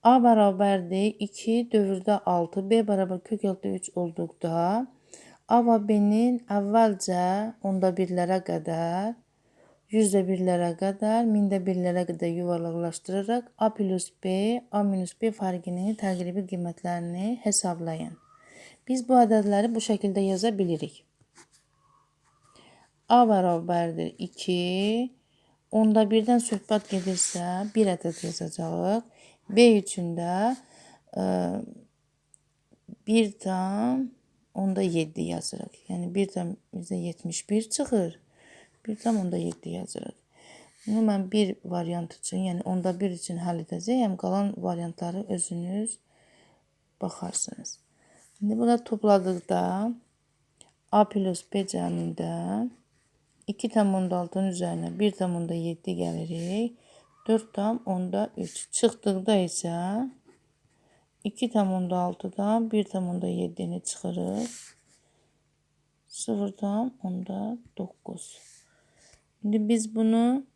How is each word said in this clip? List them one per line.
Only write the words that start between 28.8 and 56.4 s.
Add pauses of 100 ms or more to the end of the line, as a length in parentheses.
B (120)
üçün
də, (680)
ə, (1800)
bir (100)
tam (500)
onda
yeddi
yazırıq. (160)
Yəni
bir
tam (180)
bizdə
yetmiş
bir
çıxır. (720)
Bir
tam
onda
yeddi
yazırıq. (680)
Bunu
mən
bir (100)
variant
üçün,
yəni
onda
bir
üçün
həll
edəcəyəm.
Qalan
variantları
özünüz (1040)
baxarsınız. (600)
İndi
bunları
topladıqda (960)
A
plus (100)
B
cəmində (800)
iki
tam
onda
altının
üzərinə
bir
tam
onda
yeddi
gəlirik. (500)